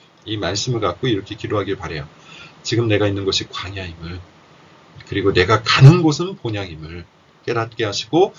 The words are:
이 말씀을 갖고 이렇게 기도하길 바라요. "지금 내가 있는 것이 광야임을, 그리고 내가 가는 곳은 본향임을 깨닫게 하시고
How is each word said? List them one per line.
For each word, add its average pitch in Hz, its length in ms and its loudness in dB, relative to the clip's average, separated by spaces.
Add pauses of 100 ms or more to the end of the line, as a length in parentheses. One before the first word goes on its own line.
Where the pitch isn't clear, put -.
(260)
이 110 100 -8
말씀을 101 440 -4
갖고 101 280 -2
이렇게 101 260 -4
기도하길 98 420 -4
바라요. 82 300 -10 (560)
"지금 113 260 -2
내가 104 200 2
있는 98 160 -4
것이 95 240 -4
광야임을, 90 720 -12 (880)
그리고 98 240 0
내가 95 300 2
가는 165 400 8
곳은 165 340 0
본향임을 87 680 -10 (420)
깨닫게 117 380 -4
하시고 156 540 0